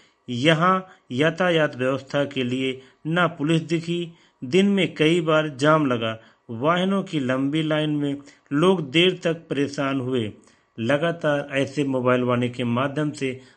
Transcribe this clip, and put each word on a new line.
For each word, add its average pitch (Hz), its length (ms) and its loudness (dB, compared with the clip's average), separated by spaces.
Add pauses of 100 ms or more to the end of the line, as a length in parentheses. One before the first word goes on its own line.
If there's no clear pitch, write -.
(280)
यहां 160 520 2 (320)
यातायात 160 640 0
व्यवस्था 135 480 -2
के 135 200 -4
लिए 127 360 -4 (260)
ना 170 200 2
पुलिस 160 360 0
दिखी, 170 500 -4 (320)
दिन 185 240 2
में 196 260 2
कई 160 260 4
बार 156 280 2
जाम 147 380 4
लगा, 113 320 -2 (320)
वाहनों 180 520 0
की 160 180 -6
लंबी 135 420 0
लाइन 151 280 0
में 143 260 -2 (360)
लोग 160 380 2
देर 175 340 4
तक 165 100 0 (160)
परेशान 139 500 -2
हुए। 123 320 -2 (460)
लगातार 143 760 -2
ऐसे 139 320 -2
मोबाइल 127 380 2
वाणी 123 260 0
के 123 160 -6
माध्यम 135 460 -2
से 131 300 -6 (160)